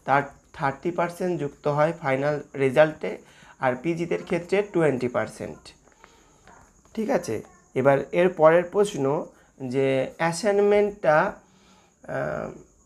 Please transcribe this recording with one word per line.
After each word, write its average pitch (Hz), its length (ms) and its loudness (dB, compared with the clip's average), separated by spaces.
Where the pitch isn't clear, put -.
তার 139 180 2
থার্টি 147 380 -4
পার্সেন্ট 170 480 -4
যুক্ত 143 280 -6
হয় 151 260 2
ফাইনাল 143 480 -2
রেজাল্টে, 147 640 0
আর 127 160 0
পিজিদের 170 480 -4
ক্ষেত্রে 180 380 -2
টোয়েন্টি 147 460 0
পার্সেন্ট। 107 520 -6
ঠিক 220 160 -6
আছে, 123 320 -2
এবার 135 220 4
এর 175 180 2
পরের 165 340 6
প্রশ্ন 175 600 -2
যে 135 460 0
অ্যাসাইনমেন্টটা, 202 1080 2
আহ, - 1300 -8